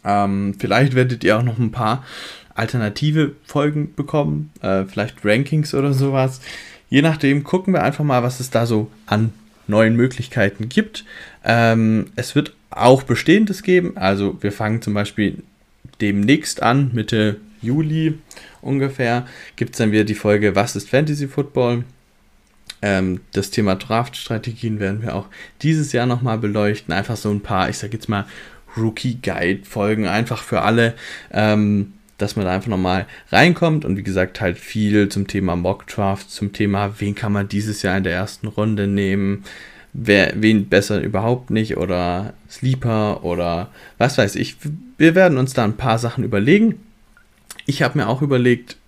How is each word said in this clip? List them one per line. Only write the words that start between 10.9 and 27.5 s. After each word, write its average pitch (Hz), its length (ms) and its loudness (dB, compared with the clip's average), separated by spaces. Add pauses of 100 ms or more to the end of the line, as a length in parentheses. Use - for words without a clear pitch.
Ähm, 113 720 4
es - 200 -6
wird 151 180 0 (160)
auch 131 340 6
Bestehendes 202 600 2
geben. 180 340 2
Also 98 440 0
wir 101 100 -2
fangen 110 300 -2
zum 104 120 -4
Beispiel 101 500 -2 (580)
demnächst 104 600 0
an, 131 300 2
Mitte 107 440 0 (240)
Juli 156 580 0 (420)
ungefähr, 131 680 -2 (280)
gibt's - 220 -6
dann 110 140 2
wieder 107 120 4
die 107 120 0
Folge 104 400 2
Was 107 200 0
ist - 140 -8
Fantasy 147 380 0
Football? 123 560 -2 (1000)
Ähm, 95 400 0 (120)
das 98 180 -2
Thema 101 240 0
Draft-Strategien 110 1040 -6
werden 101 220 -2
wir 95 140 -6
auch 98 120 -6 (340)
dieses 156 300 2
Jahr 123 160 0
nochmal 120 320 0
beleuchten. 104 540 -2
Einfach 101 240 -4
so 107 120 -4
ein 104 120 -2
paar, 92 280 -2